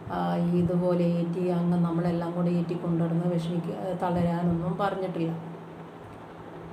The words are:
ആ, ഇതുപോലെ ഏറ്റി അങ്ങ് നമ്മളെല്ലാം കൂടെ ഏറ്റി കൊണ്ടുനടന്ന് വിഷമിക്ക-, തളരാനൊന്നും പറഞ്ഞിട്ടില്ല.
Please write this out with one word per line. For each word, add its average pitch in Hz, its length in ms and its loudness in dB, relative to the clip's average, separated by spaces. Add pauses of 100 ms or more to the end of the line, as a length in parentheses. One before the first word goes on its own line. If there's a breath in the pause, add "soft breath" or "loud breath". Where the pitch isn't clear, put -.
(120)
ആ, 175 240 0
ഇതുപോലെ 175 680 4
ഏറ്റി 170 440 0
അങ്ങ് 175 380 2
നമ്മളെല്ലാം 170 460 0
കൂടെ 175 180 2
ഏറ്റി 175 240 0
കൊണ്ടുനടന്ന് 170 540 2
വിഷമിക്ക-, 175 760 -2
തളരാനൊന്നും 175 760 2
പറഞ്ഞിട്ടില്ല. 175 600 0 (1300)